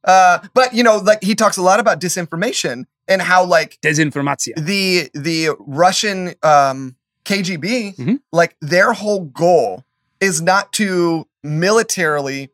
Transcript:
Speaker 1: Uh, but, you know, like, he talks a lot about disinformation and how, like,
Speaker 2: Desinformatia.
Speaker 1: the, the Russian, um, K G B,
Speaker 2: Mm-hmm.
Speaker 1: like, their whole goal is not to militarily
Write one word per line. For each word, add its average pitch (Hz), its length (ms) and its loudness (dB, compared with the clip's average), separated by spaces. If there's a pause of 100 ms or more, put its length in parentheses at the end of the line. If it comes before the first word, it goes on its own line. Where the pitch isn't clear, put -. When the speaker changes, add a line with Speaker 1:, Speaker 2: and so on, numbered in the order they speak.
Speaker 1:
Uh, 185 340 4 (140)
but, 247 200 2
you 240 100 2
know, 220 140 4
like, 208 240 2
he 208 140 0
talks 214 220 0
a 190 40 -4
lot 196 200 4
about 196 180 0
disinformation 165 840 -6 (240)
and 185 120 2
how, 180 220 2
like, 170 380 0
Speaker 2:
Desinformatia. 147 760 -2
Speaker 1:
the, 180 580 -2
the 160 360 -4 (100)
Russian, 175 760 -2 (100)
um, 135 520 2 (300)
K 202 160 -2
G 175 160 -4
B, 220 400 -6
Speaker 2:
Mm-hmm. 139 180 -2 (160)
Speaker 1:
like, 170 300 0
their 180 320 2
whole 202 320 -4
goal 131 580 0 (380)
is 180 200 -2
not 185 320 0
to 175 540 -2 (160)
militarily 151 1120 -2